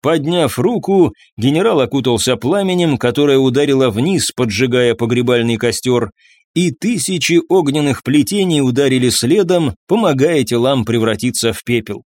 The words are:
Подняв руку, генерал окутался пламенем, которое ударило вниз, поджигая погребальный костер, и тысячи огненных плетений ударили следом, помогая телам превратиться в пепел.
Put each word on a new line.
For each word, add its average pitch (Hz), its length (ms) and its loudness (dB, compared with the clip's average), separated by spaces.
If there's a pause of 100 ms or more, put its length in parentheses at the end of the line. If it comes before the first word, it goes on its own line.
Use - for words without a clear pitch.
Подняв 160 560 0
руку, 185 540 2 (260)
генерал 156 440 2
окутался 123 560 0
пламенем, 175 600 0
которое 135 420 2
ударило 131 500 2
вниз, 139 440 -2
поджигая 120 640 0
погребальный 120 640 0
костер, 120 540 -2 (440)
и 170 160 0
тысячи 170 760 -2
огненных 147 540 0
плетений 151 580 0
ударили 127 480 2
следом, 165 680 0 (100)
помогая 160 600 0
телам 120 400 0
превратиться 113 680 -2
в 107 140 -10
пепел. 110 380 -4 (100)